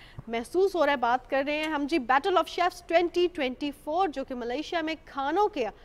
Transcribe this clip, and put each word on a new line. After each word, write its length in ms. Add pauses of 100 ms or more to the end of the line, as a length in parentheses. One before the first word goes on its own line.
(280)
महसूस 460
हो 100
रहा 100
है। 60
बात 260
कर 180
रहे 120
हैं 120
हम 180
जी 120
Battle 380
of 80
Chefs 440
twenty 460
twenty-four, 760
जो 160
कि 100
मलेशिया 480
में 220
खानों 440
के 180 (180)